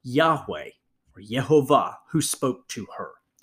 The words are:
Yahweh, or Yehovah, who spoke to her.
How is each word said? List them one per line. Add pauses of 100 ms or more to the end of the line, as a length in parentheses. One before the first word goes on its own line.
Yahweh, (460)
or
Yehovah, (160)
who
spoke
to (100)
her. (300)